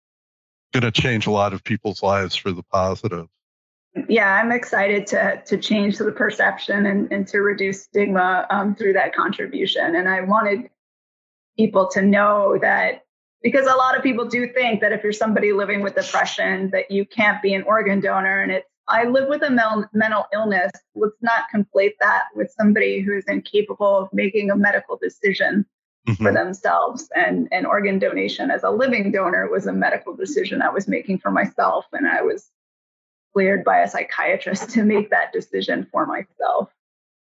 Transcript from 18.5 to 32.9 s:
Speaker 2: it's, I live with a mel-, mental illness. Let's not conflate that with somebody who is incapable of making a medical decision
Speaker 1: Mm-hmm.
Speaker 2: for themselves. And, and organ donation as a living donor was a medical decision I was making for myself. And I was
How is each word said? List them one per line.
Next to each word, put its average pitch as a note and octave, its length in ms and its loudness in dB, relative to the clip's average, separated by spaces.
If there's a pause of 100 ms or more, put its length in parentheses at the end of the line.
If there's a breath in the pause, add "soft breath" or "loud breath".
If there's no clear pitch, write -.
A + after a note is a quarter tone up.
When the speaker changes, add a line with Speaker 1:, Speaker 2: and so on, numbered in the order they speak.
Speaker 2:
it's, F#3+ 160 -4 (220)
I A3+ 160 2
live C4+ 240 2
with D4 140 -2
a D4 80 0
mel-, A3 420 2
mental G#3+ 420 0
illness. G3 380 0 (240)
Let's G#3+ 260 -2
not A3+ 220 0 (100)
conflate G3+ 460 2
that G#3 240 2 (100)
with G#3 240 -6
somebody G#3 420 4
who G3+ 160 -2
is F#3+ 100 -6
incapable G3+ 680 0
of F#3+ 160 -2
making G3+ 380 0
a G3+ 60 2
medical G3+ 420 0
decision - 680 0 (420)
Speaker 1:
Mm-hmm. A2 180 0
Speaker 2:
for G2+ 80 4
themselves. - 840 -2
And, F3+ 380 0
and F#3 140 -2
organ G3 320 0
donation F#3+ 520 -2
as E3+ 120 -2
a F#3+ 80 0
living A3 420 0
donor F#3 380 0
was F#3+ 160 -2
a F#2+ 80 -4
medical F2+ 420 -2
decision - 460 -4
I C3+ 80 0
was G3 180 -4
making F#3+ 300 -2
for - 120 -4
myself. - 640 0
And F2 160 -2
I D#2+ 140 0
was - 280 -4 (840)